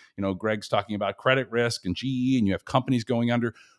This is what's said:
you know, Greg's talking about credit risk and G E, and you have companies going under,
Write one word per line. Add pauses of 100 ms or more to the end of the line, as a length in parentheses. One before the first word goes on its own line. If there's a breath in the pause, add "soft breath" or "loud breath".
(160 soft breath)
you
know,
Greg's
talking
about
credit
risk
and
G
E,
and
you
have
companies
going
under, (240 soft breath)